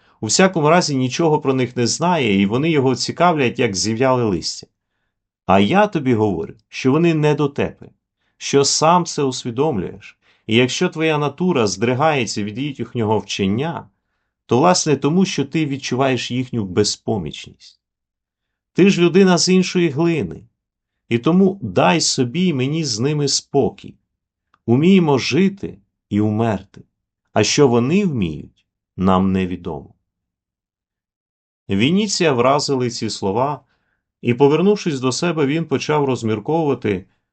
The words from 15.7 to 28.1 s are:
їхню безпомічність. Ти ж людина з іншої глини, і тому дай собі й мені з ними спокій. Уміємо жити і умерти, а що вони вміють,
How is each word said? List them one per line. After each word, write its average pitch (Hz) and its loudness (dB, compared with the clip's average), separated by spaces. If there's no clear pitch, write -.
їхню 123 -4
безпомічність. - -6
Ти 185 4
ж 175 2
людина 175 4
з 180 0
іншої 180 2
глини, 151 -2
і 117 0
тому 170 2
дай 143 0
собі 143 -2
й 170 0
мені 143 -2
з 113 -6
ними 143 -2
спокій. - -2
Уміємо 156 4
жити 143 -2
і 104 0
умерти, 107 -2
а 107 4
що 143 4
вони 127 2
вміють, 90 -6